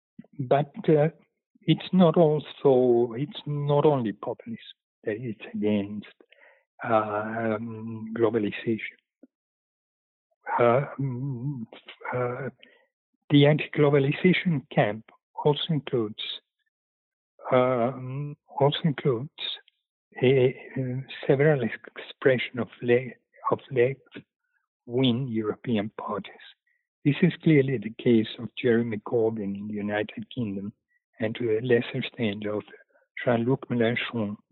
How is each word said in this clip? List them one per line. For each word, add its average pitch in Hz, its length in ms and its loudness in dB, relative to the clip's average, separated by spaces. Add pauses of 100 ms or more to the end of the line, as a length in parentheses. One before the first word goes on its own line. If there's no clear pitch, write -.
(400)
but, 139 320 0 (160)
uh, 156 200 4 (560)
it's - 280 0
not 180 240 6
also, 127 1000 4
it's 143 300 -6
not 147 400 2
only 131 240 4
populism 113 480 -10 (460)
that 107 100 -2
is 117 220 -8 (180)
against, 104 540 -2 (720)
um, 110 1400 -4
globalization. 110 800 -2 (1600)
Uh, 120 280 2 (120)
mm, 131 680 -6 (480)
uh, 123 360 -4 (840)
the 143 160 8
anti-globalization 147 1300 2
camp 110 300 0 (400)
also 147 240 2
includes, 120 560 -4 (1300)
um, 127 840 0 (220)
also 143 260 2
includes 139 440 -2 (920)
a, 131 320 4 (220)
a 131 280 -6 (220)
several 143 360 4
expression - 960 -2
of 110 100 -4 (140)
le-, 120 300 2 (400)
of 110 80 0 (100)
left-wing 127 1600 -2
European 110 680 -4
parties. - 360 -8 (720)
This 143 180 2
is 175 100 4 (100)
clearly 139 360 4
the 110 240 -8
case 113 260 4 (120)
of 113 80 -10 (120)
Jeremy 117 380 2
Corbyn 110 580 -2
in 104 120 -10
the 104 60 -8
United 104 600 -4
Kingdom 101 380 -6 (480)
and 110 160 -4
to 110 220 -2
a - 20 -2
lesser 120 380 0
extent 107 480 -4
of 104 160 -4 (600)
Jean-Luc 120 440 0
Mélenchon 113 680 -2 (160)